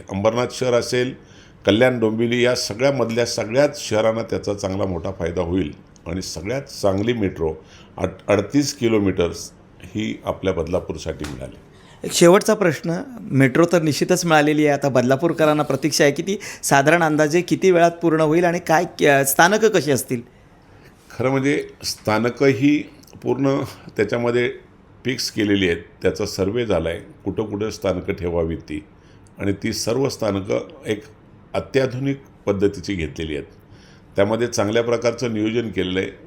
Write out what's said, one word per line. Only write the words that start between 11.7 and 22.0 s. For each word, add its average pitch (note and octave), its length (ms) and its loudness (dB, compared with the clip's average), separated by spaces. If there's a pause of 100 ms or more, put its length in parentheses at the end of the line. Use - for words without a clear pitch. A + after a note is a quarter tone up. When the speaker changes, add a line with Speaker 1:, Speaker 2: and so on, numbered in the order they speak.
Speaker 2:
एक - 80 -6
शेवटचा F#3 420 6
प्रश्न, F3 480 -2 (180)
मेट्रो C3+ 520 2
तर F3 100 4
निश्चितच E3+ 420 0
मिळालेली D3+ 420 4
आहे, C#3+ 120 2
आता C#3+ 100 0
बदलापूरकरांना C#3 720 2
प्रतीक्षा D3 420 0
आहे C#3+ 80 6
की C#3+ 100 -4
ती G3 160 -4 (240)
साधारण D3+ 400 4
अंदाजे D#3 380 2
किती F3 300 2
वेळात E3+ 200 6
पूर्ण E3 300 0
होईल D#3+ 240 2
आणि E3+ 140 2
काय, E3+ 480 0
अ, C#3 180 6
स्थानकं G3 440 4
कशी E3 220 2
असतील? B2+ 300 -2 (1000)
Speaker 1:
खरं B2+ 120 0
म्हणजे C3+ 380 0 (160)
स्थानकं A2 640 0